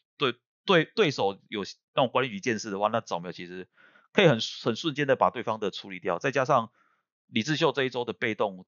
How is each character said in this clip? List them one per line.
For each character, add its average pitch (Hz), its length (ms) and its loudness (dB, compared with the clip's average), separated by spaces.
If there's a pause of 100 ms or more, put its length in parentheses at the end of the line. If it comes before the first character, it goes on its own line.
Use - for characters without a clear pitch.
(180)
对， 127 180 0 (300)
对， 165 200 6 (100)
对 180 160 4
手 98 280 -2 (100)
有 104 140 -4 (300)
那 143 80 2
种 139 60 4
关 131 220 0
于 101 100 -8
剑 110 180 0
士 107 140 -8
的 98 80 -4
话， 104 80 4
那 113 140 -2
早 87 180 -6
苗 87 120 -8
其 90 140 -14
实 90 220 -14 (460)
可 208 100 6
以 175 40 8
很， 120 120 4 (240)
很 117 120 0
瞬 151 200 -4
间 143 100 -2
的 135 100 4
把 95 140 4
对 117 140 -6
方 110 160 -4
的 104 100 -2
处 - 220 -10
理 92 80 -12
掉， 90 180 -2
再 139 140 -4
加 131 140 0
上 120 260 2 (560)
李 113 160 -2
智 151 120 -2
秀 143 160 2
这 139 120 0
一 131 60 0
周 123 160 -6
的 113 80 -6
被 113 200 -4
动 98 340 -4